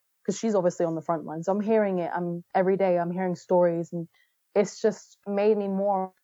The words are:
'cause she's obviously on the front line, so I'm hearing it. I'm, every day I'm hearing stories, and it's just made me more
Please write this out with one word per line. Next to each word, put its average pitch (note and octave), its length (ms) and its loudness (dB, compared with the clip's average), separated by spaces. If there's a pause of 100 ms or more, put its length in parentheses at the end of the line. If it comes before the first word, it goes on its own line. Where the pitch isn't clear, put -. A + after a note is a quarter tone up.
(260)
'cause G3 140 -4
she's A3+ 160 0
obviously F3 300 2
on E3 100 -2
the D#3+ 60 -6
front E3 240 -2
line, D#3+ 180 -8
so F#3+ 80 0
I'm G#3 100 0
hearing G3+ 380 2
it. E3 140 -4
I'm, F3 300 -4 (120)
every F#3+ 220 4
day F#3 200 2
I'm E3+ 140 -2
hearing F3+ 240 -2
stories, E3+ 580 0
and E3+ 140 -6 (480)
it's G3 260 0
just - 460 -4
made G3+ 280 2
me G3+ 120 -2
more F#3+ 440 -2 (120)